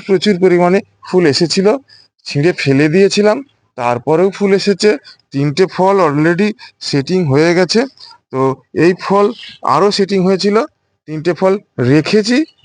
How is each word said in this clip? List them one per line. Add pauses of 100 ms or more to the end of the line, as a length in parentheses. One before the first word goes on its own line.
প্রচুর (100)
পরিমাণে (280)
ফুল
এসেছিল, (600)
ছিঁড়ে (100)
ফেলে
দিয়েছিলাম, (420)
তারপরেও
ফুল (100)
এসেছে। (420)
তিনটে (100)
ফল (100)
already (400)
সেটিং (140)
হয়ে
গেছে। (520)
তো (440)
এই (120)
ফল (480)
আরও (100)
সেটিং
হয়েছিল, (500)
তিনটে
ফল (400)
রেখেছি, (280)